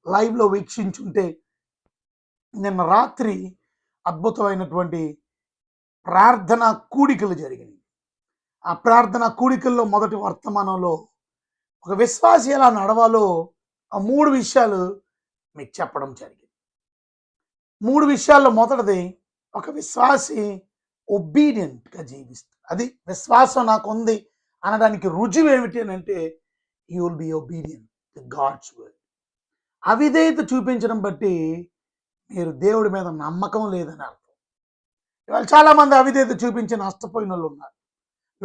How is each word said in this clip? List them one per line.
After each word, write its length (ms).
లైవ్లో 400
వీక్షించుంటే, 920
నిన్న 300
రాత్రి 720
అద్భుతమైనటువంటి 1080
ప్రార్థనా 680
కూడికలు 600
జరిగినాయి. 480
ఆ 80
ప్రార్థనా 540
కూడికల్లో 560
మొదటి 320
వర్తమానంలో 920
ఒక 40
విశ్వాసి 600
ఎలా 180
నడవాలో 800
ఆ 40
మూడు 320
విషయాలు 720
మీకు 260
చెప్పడం 320
జరిగింది. 240
మూడు 240
విషయాల్లో 440
మొదటిది, 720
ఒక 140
విశ్వాసి 920
ఒబీడియంట్‌గా 920
జీవిస్తాడు. 680
అది 340
విశ్వాసం 580
నాకు 240
ఉంది 400
అనడానికి 460
రుజువు 400
ఏమిటి 320
అని 120
అంటే, 460
you 140
will 140
be 180
obedient 440
to 60
God's 580
word. 120
అవిధేయత 540
చూపించడం 480
బట్టి 680
మీరు 200
దేవుడి 380
మీద 140
నమ్మకం 680
లేదని 300
అర్థం. 320
ఇవాళ 140
చాలామంది 520
అవిధేయత 480
చూపించి 340
నష్టపోయిన 540
వాళ్ళు 160
ఉన్నారు. 260